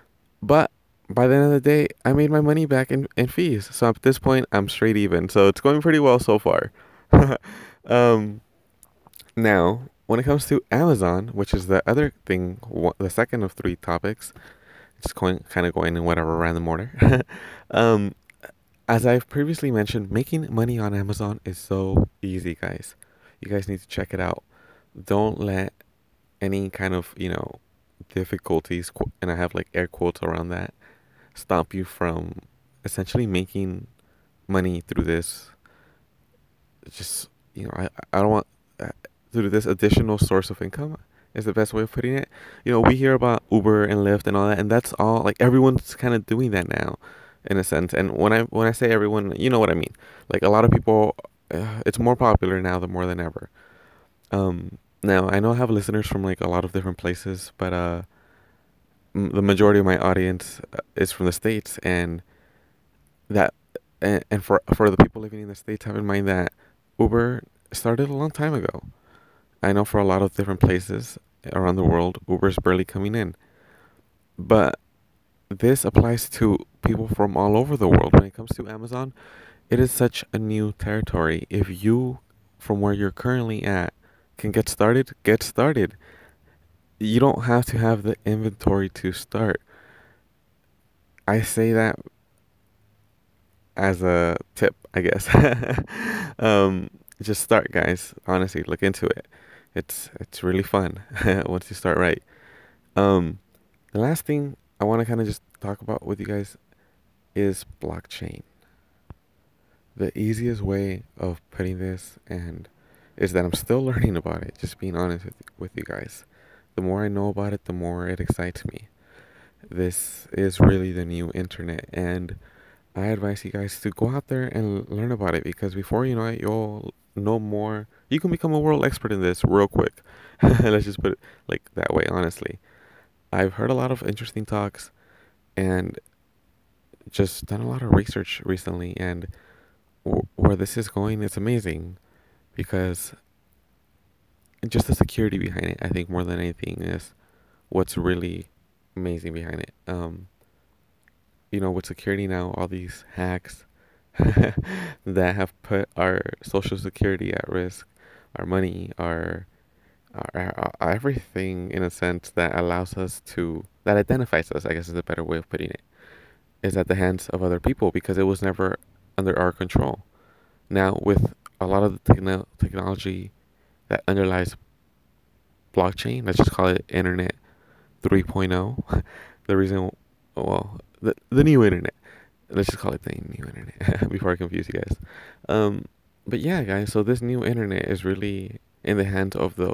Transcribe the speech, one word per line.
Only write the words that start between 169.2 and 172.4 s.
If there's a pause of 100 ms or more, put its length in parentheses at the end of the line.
our
control. (640)
Now,
with (260)
a
lot
of
the
techno-, (100)